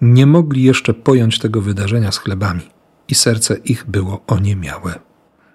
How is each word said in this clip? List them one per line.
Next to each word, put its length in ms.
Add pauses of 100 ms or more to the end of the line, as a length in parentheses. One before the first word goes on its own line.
nie 260
mogli 360
jeszcze 320
pojąć 440
tego 220
wydarzenia 520
z 60
chlebami 520 (380)
i 60
serce 420
ich 320
było 380
oniemiałe. 680 (600)